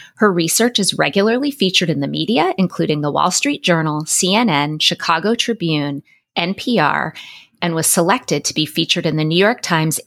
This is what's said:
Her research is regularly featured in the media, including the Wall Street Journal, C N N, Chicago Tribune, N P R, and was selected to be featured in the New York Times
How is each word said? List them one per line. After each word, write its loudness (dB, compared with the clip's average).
Her 4
research 0
is 0
regularly 0
featured 0
in -2
the -2
media, 0
including 0
the -2
Wall 2
Street -2
Journal, 0
C 0
N 2
N, 0
Chicago 0
Tribune, -2
N -2
P 0
R, 0
and 0
was -2
selected 0
to -4
be 0
featured -2
in 0
the 0
New 2
York 2
Times 0